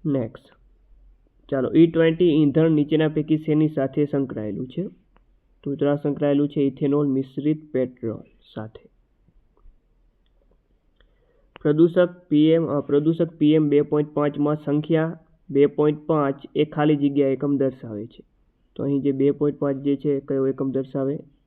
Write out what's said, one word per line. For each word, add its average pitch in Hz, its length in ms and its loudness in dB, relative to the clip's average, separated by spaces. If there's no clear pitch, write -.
નેક્સ્ટ, 131 380 -4
ચાલો, 135 240 -2
ઈ 160 120 8
ટ્વેન્ટી 165 380 2
ઈંધણ 160 460 4
નીચેના 151 380 2
પૈકી 156 300 -2
શેની 156 300 0
સાથે 147 380 -2
સંકળાયેલું 131 640 -6
છે? 185 200 -8
તો 143 80 -8
મિત્રો 139 200 -2
આ 143 60 2
સંકળાયેલું 143 520 0
છે 147 120 -4
ઇથેનોલ 143 460 0
મિશ્રિત 143 680 -4
પેટ્રોલ 127 500 -6
સાથે. - 360 -16
પ્રદૂષક 170 460 4
પી 151 180 4
એમ, 160 200 4
અ, 143 140 -2
પ્રદૂષક 156 480 0
પી 151 240 2
એમ 156 160 4
બે 147 140 4
પોઇન્ટ 151 320 -2
પાંચમાં 147 500 0
સંખ્યા 156 540 -2
બે 139 160 4
પોઇન્ટ 151 400 0
પાંચ 143 340 0
એ 151 80 2
ખાલી 151 320 0
જગ્યા 139 320 0
એકમ 139 280 -2
દર્શાવે 120 500 -4
છે. - 180 -20
તો - 80 -8
અહીં 139 160 -2
જે 139 120 0
બે 135 180 2
પોઇન્ટ 147 280 -2
પાંચ 139 180 -2
જે 139 200 -2
છે 143 240 -2
કયો 135 260 -2
એકમ 135 240 -4
દર્શાવે? 135 480 -4